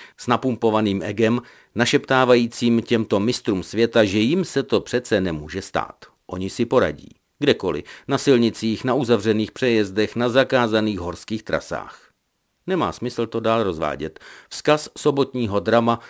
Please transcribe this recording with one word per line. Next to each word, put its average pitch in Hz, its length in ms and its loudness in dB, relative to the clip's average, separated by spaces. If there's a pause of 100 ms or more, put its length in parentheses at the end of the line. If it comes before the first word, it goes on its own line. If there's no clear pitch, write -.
(160)
s - 100 -14
napumpovaným 110 760 0
egem, 113 400 0 (320)
našeptávajícím 123 1080 2
těmto 110 380 0
mistrům 107 420 -2
světa, 113 420 2
že 101 140 0
jim 147 260 2
se - 180 -4
to 110 180 0
přece 120 400 -2
nemůže 82 420 -6
stát. - 340 -6 (300)
Oni 92 240 -6
si - 140 -2
poradí. 101 440 0 (300)
Kdekoliv. 92 460 0 (240)
Na 135 100 0
silnicích, 113 680 2
na 127 100 0
uzavřených 110 580 2
přejezdech, 107 640 0
na 120 120 0
zakázaných 113 680 2
horských 87 440 -8
trasách. - 680 -6 (600)
Nemá 147 240 -2
smysl 117 340 -6
to 117 140 -6
dál 113 220 2
rozvádět. 78 580 -4 (280)
Vzkaz - 400 -2 (100)
sobotního 127 640 0
drama 117 500 2